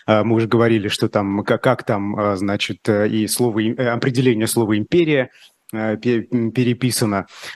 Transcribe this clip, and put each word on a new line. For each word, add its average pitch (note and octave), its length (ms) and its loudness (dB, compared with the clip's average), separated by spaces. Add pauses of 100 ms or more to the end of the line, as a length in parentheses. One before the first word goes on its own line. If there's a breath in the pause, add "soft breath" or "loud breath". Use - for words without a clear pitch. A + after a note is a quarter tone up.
Э, G#2+ 180 4
мы A2+ 120 2
уже A2+ 140 2
говорили, A2+ 400 2
что - 180 -2
там, G2 380 -2
ка-, A#2 140 0
как - 260 0
там, G#2 340 -4
э, G2+ 160 0
значит, G2+ 440 -4 (100)
э, G#2 180 2
и A2 220 -2
слово A#2 300 -2
им-, A2+ 180 0
э, B2+ 100 -2
определение A#2 600 0
слова A2 300 0
"империя", D3 520 0 (440 soft breath)
э, A2 240 -2
пе-, A#2 340 0
м, A2+ 220 -2
переписано. A#2 760 0 (280 loud breath)